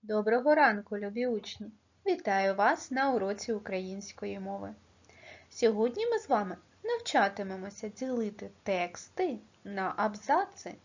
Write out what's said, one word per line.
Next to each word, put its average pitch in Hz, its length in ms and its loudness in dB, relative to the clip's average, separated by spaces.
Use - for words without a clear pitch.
Доброго 220 500 4
ранку, 214 440 2
любі 208 280 -4
учні! 214 440 -4
Вітаю 196 480 2
вас 226 360 2
на 269 220 2
уроці 202 400 0
української 196 880 -6
мови. 196 340 -8
Сьогодні 240 560 2
ми 466 120 2
з 440 100 -8
вами 208 280 0
навчатимемося 208 1040 -2
ділити 214 640 -4
тексти 196 760 -2
на 190 320 -4
абзаци. 220 800 0